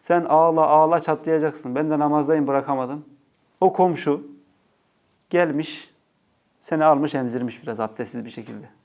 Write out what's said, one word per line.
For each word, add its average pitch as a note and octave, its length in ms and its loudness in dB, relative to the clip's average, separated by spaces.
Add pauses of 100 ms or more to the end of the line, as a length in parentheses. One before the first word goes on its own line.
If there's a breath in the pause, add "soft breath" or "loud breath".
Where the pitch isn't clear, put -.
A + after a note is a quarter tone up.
Sen F3 240 0
ağla D#3+ 420 4
ağla D#3 320 4
çatlayacaksın. D3+ 760 -2
Ben D#3 140 -2
de D3+ 100 0
namazdayım, D3 480 0
bırakamadım. C#3 580 -4 (560)
O F#3 120 4
komşu F3 540 0 (1000)
gelmiş, D#3+ 640 -2 (640)
seni D#3 260 -2
almış, D3 300 2
emzirmiş B2 480 -6
biraz A2 160 -10
abdestsiz A2+ 460 -8
bir A#2 40 -16
şekilde. G#2+ 400 -16 (160)